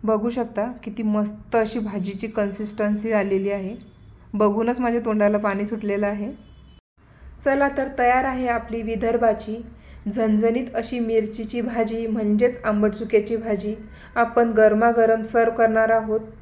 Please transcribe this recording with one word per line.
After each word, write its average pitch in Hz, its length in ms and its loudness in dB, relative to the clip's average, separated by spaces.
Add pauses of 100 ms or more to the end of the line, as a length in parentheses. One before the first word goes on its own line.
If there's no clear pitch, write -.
बघू 214 260 0
शकता 233 420 -4 (120)
किती 220 200 -8
मस्त 208 520 -2
अशी 226 240 2
भाजीची 196 480 -6
कन्सिस्टन्सी 208 840 -2
आलेली 196 380 0
आहे. 196 260 -4 (580)
बघूनच 214 460 2
माझ्या 240 260 0
तोंडाला 214 320 2
पाणी 202 280 0
सुटलेलं 208 420 -2
आहे. 208 240 -4 (1120)
चला 277 220 2 (100)
तर, 269 100 -2 (120)
तयार 247 240 4
आहे 254 240 -2
आपली 233 340 -4
विदर्भाची 226 840 0 (500)
झणझणीत 226 500 2 (100)
अशी 233 240 -4
मिरचीची 226 640 -2
भाजी 226 460 -2
म्हणजेच 220 560 0
आंबट 214 260 2
चुक्याची 208 460 0
भाजी. 214 400 -4 (400)
आपण 233 360 2
गरमागरम 226 720 4
सर्व 233 280 2
करणार 226 380 4
आहोत 220 300 2 (220)